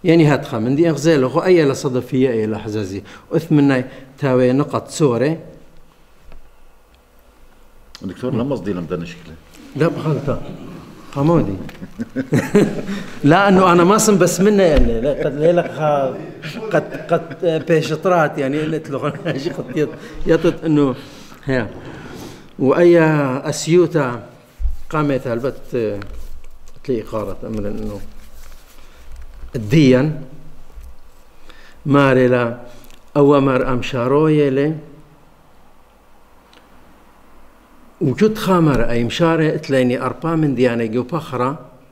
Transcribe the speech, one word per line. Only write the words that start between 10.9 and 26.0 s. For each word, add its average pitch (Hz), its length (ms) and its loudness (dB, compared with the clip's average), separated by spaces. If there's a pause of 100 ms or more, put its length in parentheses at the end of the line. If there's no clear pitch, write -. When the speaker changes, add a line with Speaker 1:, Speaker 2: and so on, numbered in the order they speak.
Speaker 1:
حمودي. 147 380 2 (1000)
<laughs> - 720 -2
لا، 180 260 6
إنه 185 220 6
أنا 170 120 6
ما 202 140 4
صم 214 200 4
بس 175 240 2
منه 202 220 4
يعني. 123 380 4
لا، 147 240 -2
قد 139 100 -2
ليلة 170 260 4
خا-، 147 520 -2 (600)
قد، - 400 -2
قد 160 540 -2
بيش 156 260 2
طرات 160 440 0
يعني، 139 220 -2
قلت 156 300 -4
له 135 240 -4 (100)
<laughs> 151 200 -4
شي 175 60 -4
قد - 160 -8 (100)
يط-، - 520 -4
يطت 165 360 2
إنه، 147 320 2 (500)
هيا. 123 240 -2 (880)
وأي 170 400 6 (500)
أسيوتا 156 720 0 (680)
قامت 143 380 -2
هلبت 117 720 -4 (840)